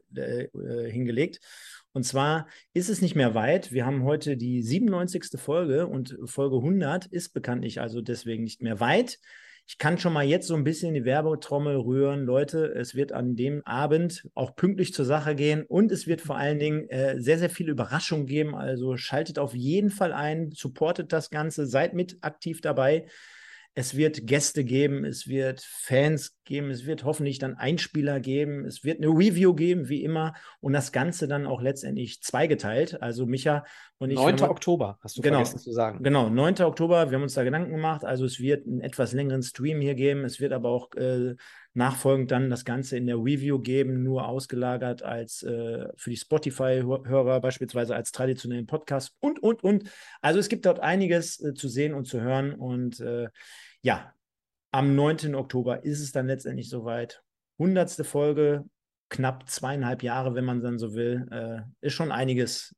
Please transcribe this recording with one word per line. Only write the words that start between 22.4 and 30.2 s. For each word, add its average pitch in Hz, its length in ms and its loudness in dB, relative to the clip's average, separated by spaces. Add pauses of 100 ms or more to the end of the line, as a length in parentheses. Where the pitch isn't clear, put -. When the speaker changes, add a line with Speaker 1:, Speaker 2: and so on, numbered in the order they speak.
Speaker 1:
dabei. 151 460 4 (720)
Es 127 160 -4
wird 151 300 2
Gäste 143 380 2
geben, 139 420 2
es 135 220 -8
wird 131 340 -2
Fans 143 720 2 (100)
geben, 139 260 -4
es 123 160 -8
wird 156 160 -6
hoffentlich 143 340 -2
dann 131 160 -6
Einspieler 143 680 0
geben, 143 460 -2
es - 180 -12
wird 156 140 -2
eine 156 120 2
Review 180 440 6
geben, 165 340 2
wie 139 140 -2
immer, 160 320 -2 (280)